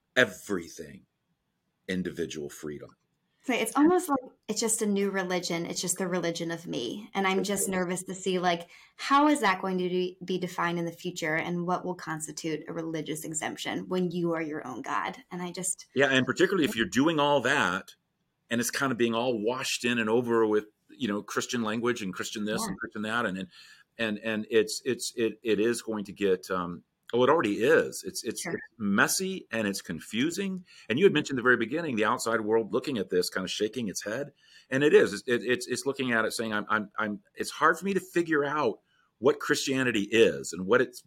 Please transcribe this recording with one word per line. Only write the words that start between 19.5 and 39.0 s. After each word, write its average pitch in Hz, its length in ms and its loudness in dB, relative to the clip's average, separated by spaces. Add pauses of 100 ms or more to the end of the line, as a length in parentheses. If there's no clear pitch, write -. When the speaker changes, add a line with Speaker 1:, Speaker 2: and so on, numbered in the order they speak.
Speaker 1:
in 120 140 2
and 110 100 0
over 117 380 4
with, 107 200 2 (240)
you - 180 -4
know, 101 140 -2
Christian 123 400 -4
language 117 380 0
and 92 140 -4
Christian 107 300 -8
this 110 180 -2
Speaker 2:
Yeah. 110 60 -2
Speaker 1:
and 92 100 -8
Christian 107 240 -8
that, 113 240 -2
and, 92 120 -4
and, 95 100 -10 (500)
and, 107 200 -2
and 110 320 -4
it's, 110 340 2
it's, - 320 -4
it, 113 260 -2
it 107 160 2
is 117 240 2
going 107 220 -6
to 95 80 -14
get, 95 360 0
um, 87 340 -4 (300)
well, 123 120 4
it 127 60 6
already 127 320 2
is. 117 440 4
It's, - 180 -8
it's, 113 180 -6
Speaker 2:
Sure. 170 120 -6
Speaker 1:
it's - 80 -8 (160)
messy 147 760 0
and 113 160 -2
it's 98 140 -6
confusing. 170 800 -4 (240)
And 117 100 0
you 185 60 4
had 180 80 8
mentioned 143 260 -2
the 113 40 -4
very 123 160 6
beginning, 131 380 -4
the 104 100 4
outside 117 340 0
world 107 320 0
looking 127 260 -2
at 92 120 -4
this, 90 180 2
kind 95 160 -4
of 90 60 -6
shaking 110 380 -2
its - 160 -6
head. 131 280 -6 (380)
And 135 120 2
it 156 120 6
is. 127 180 8
It's, 98 140 -6
it, 120 180 2
it's, 120 220 0
it's 120 180 -4
looking 131 280 -2
at 110 120 2
it 98 80 -2
saying, 113 220 -4
"I'm, 104 160 -2
I'm, 104 280 0
I'm, 104 220 -4 (140)
it's - 160 -6
hard 165 280 2
for 175 60 -12
me 196 100 0
to 180 60 2
figure 160 440 0
out 143 340 0 (400)